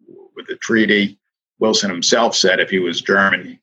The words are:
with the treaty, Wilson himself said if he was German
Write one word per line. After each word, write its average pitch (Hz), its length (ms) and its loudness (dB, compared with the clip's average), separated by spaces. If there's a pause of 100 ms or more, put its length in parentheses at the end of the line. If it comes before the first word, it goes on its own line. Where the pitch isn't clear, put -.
(340)
with - 120 -18
the - 100 -12
treaty, 104 640 0 (400)
Wilson 107 320 0
himself 113 440 0
said 92 260 2
if 82 100 -4
he 95 80 0
was 85 220 -2
German 98 640 0